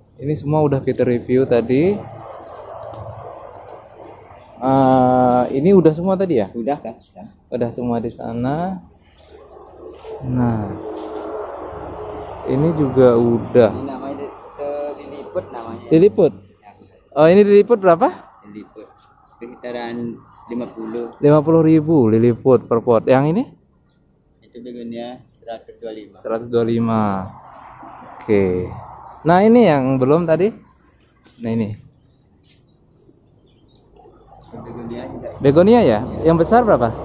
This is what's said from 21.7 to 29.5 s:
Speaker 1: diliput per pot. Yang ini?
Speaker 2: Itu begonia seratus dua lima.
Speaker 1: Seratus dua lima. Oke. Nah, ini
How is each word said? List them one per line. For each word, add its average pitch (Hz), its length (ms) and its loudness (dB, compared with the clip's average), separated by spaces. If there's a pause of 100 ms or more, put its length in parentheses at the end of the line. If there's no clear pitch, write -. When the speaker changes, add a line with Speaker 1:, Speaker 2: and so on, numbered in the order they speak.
Speaker 1:
diliput 117 560 2
per 117 160 0
pot. 113 240 2
Yang 131 200 4 (100)
ini? 247 80 0 (1000)
Speaker 2:
Itu - 220 -20
begonia 120 580 -12
seratus - 560 -16
dua 113 160 -12
lima. 104 240 -16
Speaker 1:
Seratus 113 320 -6
dua 117 160 2
lima. 110 640 0 (880)
Oke. 90 540 0 (560)
Nah, 180 180 4
ini 226 220 6